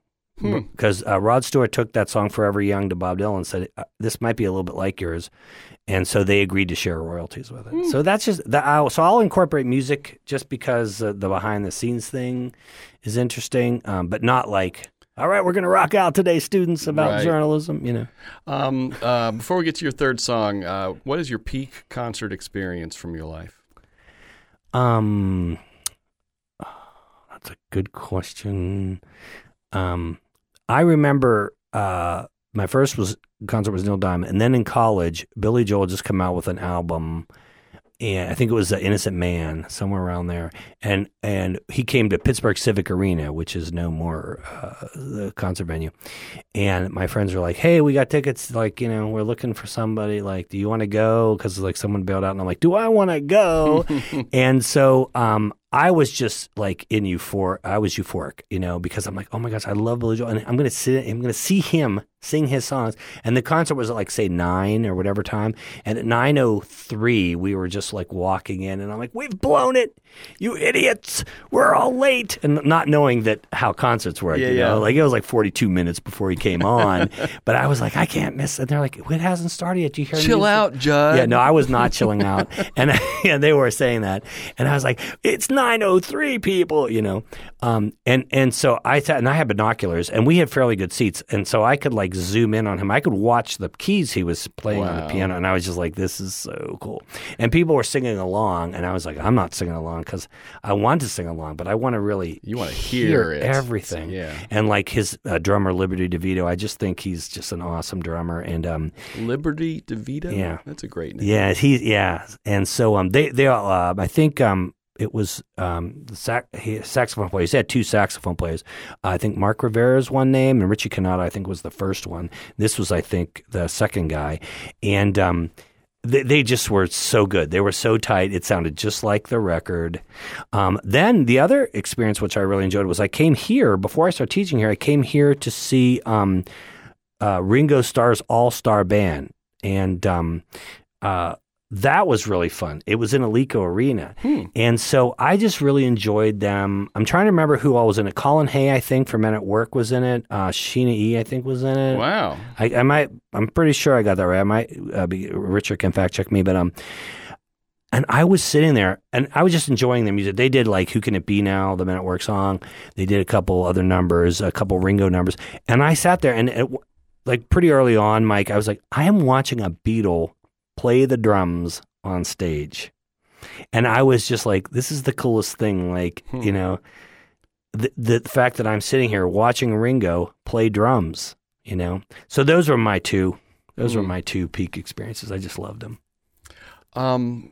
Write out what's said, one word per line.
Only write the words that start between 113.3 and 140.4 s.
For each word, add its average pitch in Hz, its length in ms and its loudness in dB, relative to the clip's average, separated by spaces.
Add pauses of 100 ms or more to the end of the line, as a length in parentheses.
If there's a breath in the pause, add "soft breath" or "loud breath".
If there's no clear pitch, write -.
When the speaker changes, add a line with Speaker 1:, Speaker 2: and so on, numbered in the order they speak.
Speaker 2:
all, 107 240 2
uh, 90 260 0
I 95 100 -2
think, 156 340 2
um, 95 320 2 (260)
it 110 140 -4
was, 104 300 -4 (140)
um, 87 380 -6 (100)
the 110 100 -16
sax-, 120 320 -4 (120)
he, 110 220 -6
saxophone 110 480 -2
players. 87 220 0
He 143 60 4
had 117 120 2
two 120 140 0
saxophone 95 520 -2
players. 82 280 -6 (400 loud breath)
Uh, 95 60 -2
I 92 80 0
think 104 200 -2
Mark 101 260 0
Rivera 123 340 4
is 131 140 0
one 131 200 2
name, 131 300 4
and 92 80 4
Richie 107 200 0
Cannata, 92 300 0
I 87 100 -2
think, 95 180 -8
was 95 160 -10
the 82 80 -10
first - 340 -6
one. 87 240 -10 (280 loud breath)
This 101 200 0
was, 101 140 -2
I 85 100 0
think, - 480 -4
the 92 180 -4
second 95 420 -2
guy. 76 300 -6 (440 loud breath)
And, 101 340 2
um, 87 340 0 (540 soft breath)
they, 131 160 2
they 135 220 4
just 120 260 -2
were 98 180 2
so - 380 0
good. 90 260 0
They 90 100 2
were 101 100 2
so 113 260 2
tight. 98 360 0
It 87 100 -2
sounded 82 320 -2
just - 300 -6
like 104 240 0
the 120 100 0
record. 85 640 -4 (500 loud breath)
Um, 98 320 2
then 156 420 4
the 120 140 6
other 247 340 4
experience, 107 460 -2
which 104 160 -2
I 104 60 0
really 98 240 2
enjoyed, 98 220 0
was 87 120 0
I 101 80 2
came 156 280 4
here, 180 420 2
before 147 300 2
I - 20 4
started 135 240 -2
teaching 175 260 0
here, 107 100 2
I 101 60 2
came 147 280 2
here 143 300 4
to 139 160 -6
see, 127 560 2
um, 98 380 2 (800 loud breath)
uh, 98 200 0
Ringo 135 400 4
Starr's 117 460 2
All-Star 117 560 2
Band. 90 480 0 (320)
And, 95 420 -2
um, 85 380 -2 (580 loud breath)